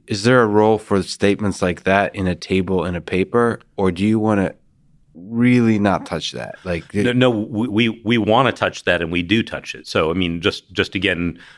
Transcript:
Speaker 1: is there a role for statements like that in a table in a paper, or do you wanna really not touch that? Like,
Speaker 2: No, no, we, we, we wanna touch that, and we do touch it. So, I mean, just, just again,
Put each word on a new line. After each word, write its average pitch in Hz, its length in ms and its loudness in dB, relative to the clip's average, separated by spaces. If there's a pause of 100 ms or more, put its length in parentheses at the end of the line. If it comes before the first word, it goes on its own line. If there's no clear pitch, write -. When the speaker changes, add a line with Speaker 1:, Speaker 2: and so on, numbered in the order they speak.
Speaker 1:
is 101 160 -6
there 123 180 6
a 113 40 4
role 107 320 4
for 101 240 -2
statements 98 600 -2
like 90 220 -4
that 98 300 0
in 95 120 -4
a 90 80 0
table 92 500 -2
in 90 100 -4
a 85 60 -6
paper, 110 600 -2 (160)
or 95 140 2
do 90 140 -2
you 110 140 2
wanna 107 360 0 (600)
really 117 640 2
not 101 260 2
touch - 280 -8
that? 58 320 -12
Like, 85 300 -8
Speaker 2:
No, 120 180 0
no, 127 180 4
we, 110 360 -2
we, 113 220 2 (160)
we 113 140 2
wanna 110 340 2
touch - 320 -4
that, 87 160 2
and 82 100 -4
we 87 120 -2
do 107 200 0
touch - 320 -10
it. - 120 -18
So, 82 240 0
I - 40 -2
mean, 85 280 -2
just, - 300 -4
just 95 220 -4
again, 87 440 -2 (200)